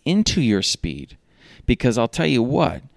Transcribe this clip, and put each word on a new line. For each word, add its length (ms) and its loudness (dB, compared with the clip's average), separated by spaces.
into 360 0
your 220 2
speed. 560 -8
Because 320 2
I'll 100 2
tell 180 -2
you 160 2
what, 400 -2